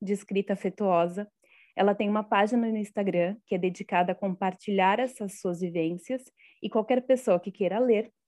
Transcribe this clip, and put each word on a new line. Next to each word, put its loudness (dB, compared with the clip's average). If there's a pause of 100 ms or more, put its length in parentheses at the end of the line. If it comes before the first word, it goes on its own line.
de -4
escrita -2
afetuosa. 0 (480)
Ela 2
tem -2
uma 0
página 2
no -2
Instagram -2
que -4
é 0
dedicada 0
a -4
compartilhar 0
essas -6
suas -4
vivências -4 (360)
e -8
qualquer 0
pessoa 2
que -10
queira -2
ler 2 (160)